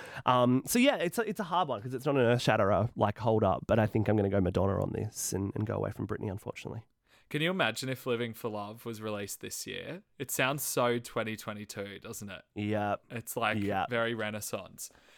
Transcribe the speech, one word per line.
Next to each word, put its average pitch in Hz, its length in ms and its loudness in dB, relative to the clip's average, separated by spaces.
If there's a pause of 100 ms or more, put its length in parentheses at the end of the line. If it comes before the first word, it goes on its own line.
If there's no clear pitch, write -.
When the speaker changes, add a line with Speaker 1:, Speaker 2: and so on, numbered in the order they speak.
(260)
Speaker 1:
Um, 123 380 6
so - 140 0
yeah, 262 200 6
it's 170 200 -2
a, 226 100 0
it's 208 120 -4
a 208 40 -4
hard 175 220 0
one 113 160 -4
'cause 123 100 -8
it's 131 140 -4
not 143 80 4
an 139 60 6
earth 120 220 6
shatterer 107 520 6
like 104 240 0
Hold 110 240 2
Up, 95 240 2
but 110 140 6
I 104 60 6
think 107 200 2
I'm 107 100 4
gonna 101 120 4
go 98 120 4
Madonna 92 400 2
on 95 120 -2
this - 400 -4
and, 98 240 -2
and 107 100 -2
go 107 80 -2
away 101 160 -2
from 104 160 -6
Britney, 107 240 -6
unfortunately. - 520 -10 (460)
Speaker 2:
Can 151 140 -4
you 170 80 0
imagine 127 380 -2
if 131 180 -6
Living 117 280 -2
for - 140 -6
Love 107 360 -8
was 110 180 -10
released 104 380 -6
this - 260 -10
year? 101 360 -10 (140)
It 127 140 -8
sounds 139 320 0
so 120 380 0
twenty 110 360 -6
twenty-two, 104 640 -10
doesn't 104 300 -12
it? 90 120 -14 (120)
Speaker 1:
Yeah. 104 420 0 (140)
Speaker 2:
It's, - 260 -8
like, 110 240 0
Speaker 1:
Yeah. 98 300 0
Speaker 2:
very 117 240 0
Renaissance. 107 760 -8 (280)